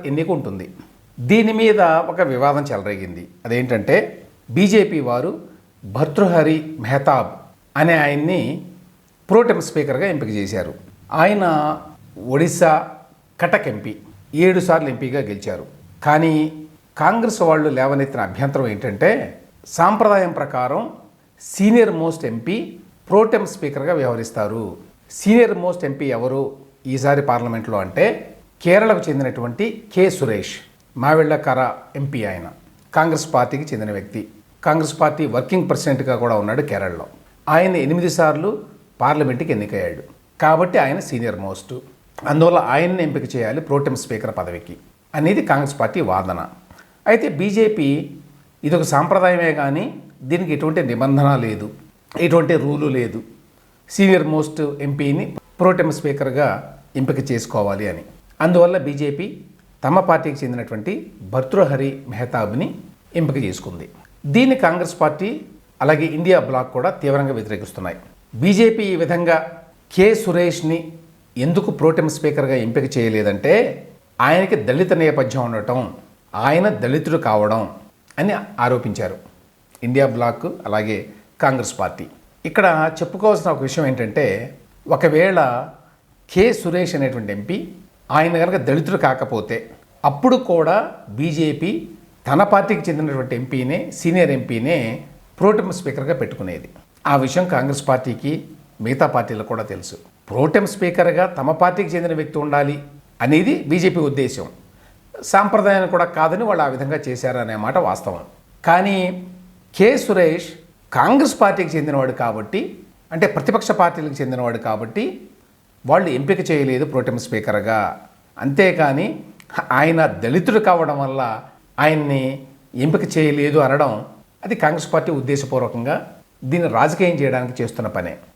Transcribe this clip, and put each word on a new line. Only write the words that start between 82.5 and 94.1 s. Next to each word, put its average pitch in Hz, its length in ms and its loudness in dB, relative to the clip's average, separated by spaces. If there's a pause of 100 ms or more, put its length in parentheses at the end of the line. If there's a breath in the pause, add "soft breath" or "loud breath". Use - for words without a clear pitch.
చెప్పుకోవాల్సిన 185 500 0
ఒక 135 100 -4
విషయం 139 240 -2
ఏంటంటే 117 720 -2 (300)
ఒకవేళ 151 800 2 (640 soft breath)
కె 208 200 4
సురేష్ 170 420 -2
అనేటువంటి 120 380 -4
ఎంపీ 120 360 -8 (420)
ఆయన 165 260 4
కనుక 165 180 2
దళితుడు 156 420 0
కాకపోతే 120 720 -2 (360)
అప్పుడు 240 300 2
కూడా 175 560 2 (180)
బీజేపీ 151 800 -4 (440)
తన 175 120 6
పార్టీకి 196 460 2
చెందినటువంటి 143 460 -4
ఎంపీనే, 127 560 -4
సీనియర్ 170 400 2